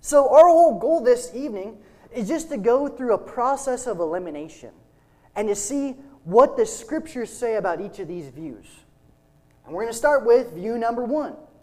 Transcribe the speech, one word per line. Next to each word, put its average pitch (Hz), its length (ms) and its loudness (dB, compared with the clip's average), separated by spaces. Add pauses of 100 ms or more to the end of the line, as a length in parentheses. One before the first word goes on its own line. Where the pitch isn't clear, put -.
So 277 280 4
our 320 180 10
whole 330 320 6
goal 311 220 0
this 240 340 0
evening 220 440 -10 (340)
is 226 160 -6
just 320 220 -6
to 294 60 -6
go 240 300 0
through 262 280 -2
a - 40 -2
process 254 720 -4
of 190 100 -6
elimination 160 720 -8 (640)
and 214 140 -4
to 202 80 0
see 277 400 -6 (260)
what 226 340 4
the 220 100 2
Scriptures 254 640 -10
say 226 240 -6
about 175 240 -4
each 202 180 -14
of 190 80 -12
these 160 220 -12
views. 131 380 -16 (1000)
And 151 80 -16
we're 190 80 -6
gonna 226 120 -6
start 285 320 2
with 233 260 4
view 208 260 -6
number 233 260 -4
one. 269 300 -4 (280)